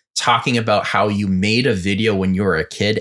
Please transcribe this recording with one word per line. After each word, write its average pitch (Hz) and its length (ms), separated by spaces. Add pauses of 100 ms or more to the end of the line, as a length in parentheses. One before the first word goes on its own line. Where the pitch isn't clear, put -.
(160)
talking 120 420
about 107 280
how 101 220
you 104 200
made 104 400
a 120 60
video 98 420
when 95 180
you 95 100
were 92 120
a 78 120
kid 104 340